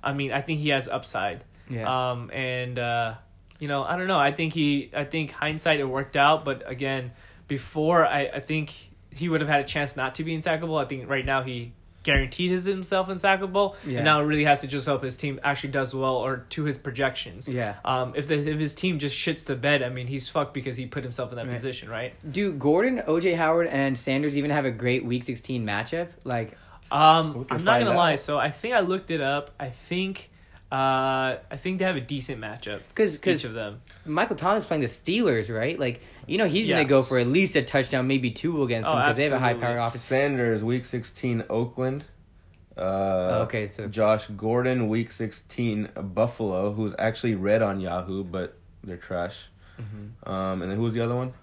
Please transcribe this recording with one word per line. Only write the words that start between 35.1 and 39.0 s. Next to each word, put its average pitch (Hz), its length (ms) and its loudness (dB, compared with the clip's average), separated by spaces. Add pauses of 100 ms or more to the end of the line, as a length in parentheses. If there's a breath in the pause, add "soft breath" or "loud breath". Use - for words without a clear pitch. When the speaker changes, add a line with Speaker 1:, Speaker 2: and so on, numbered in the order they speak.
Speaker 2:
right? 131 240 -2
Like, 123 220 -2 (260 loud breath)
you 185 100 0
know, 208 100 4
he's 202 200 2
Speaker 1:
Yeah. 185 80 4
Speaker 2:
gonna 143 140 4
go 135 120 8
for 127 160 0
at 123 100 4
least 160 280 4
a 139 60 6
touchdown, 127 460 0
maybe 127 240 2
two 160 320 -2
against 117 260 0
Speaker 1:
Oh, 156 40 4
Speaker 2:
them 135 120 4